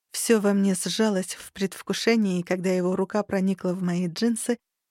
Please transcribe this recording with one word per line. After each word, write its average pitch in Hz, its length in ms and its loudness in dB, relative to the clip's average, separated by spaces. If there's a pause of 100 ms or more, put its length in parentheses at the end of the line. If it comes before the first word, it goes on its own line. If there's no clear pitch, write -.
(100)
Всё - 300 2
во 202 140 4
мне 196 200 4
сжалось 190 600 0
в - 180 -20
предвкушении, 196 920 0
когда 185 280 -2
его 185 260 0
рука 190 260 -2
проникла 190 520 -2
в 190 80 -6
мои 175 260 0
джинсы, 226 480 -2 (340)